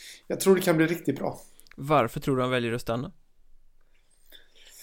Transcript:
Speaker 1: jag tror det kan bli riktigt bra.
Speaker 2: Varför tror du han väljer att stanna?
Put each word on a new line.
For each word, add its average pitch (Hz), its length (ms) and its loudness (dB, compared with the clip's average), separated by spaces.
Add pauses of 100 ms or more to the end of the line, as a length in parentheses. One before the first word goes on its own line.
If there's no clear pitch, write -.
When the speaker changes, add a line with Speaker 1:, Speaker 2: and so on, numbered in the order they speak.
(260)
Speaker 1:
jag 175 140 -6
tror 190 160 6
det 180 60 0
kan 170 140 4
bli 160 100 4
riktigt 156 320 -2
bra. - 220 -6 (360)
Speaker 2:
Varför 139 440 0
tror 139 160 0
du 127 60 0
han 127 80 -2
väljer 120 220 -2
att 120 80 -4
stanna? 123 320 -6 (1700)